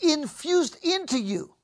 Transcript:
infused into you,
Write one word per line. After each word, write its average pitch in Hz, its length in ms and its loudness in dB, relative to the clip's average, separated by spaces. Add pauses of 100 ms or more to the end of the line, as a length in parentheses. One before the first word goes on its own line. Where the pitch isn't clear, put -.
infused 311 840 0
into 339 340 0
you, 196 460 -4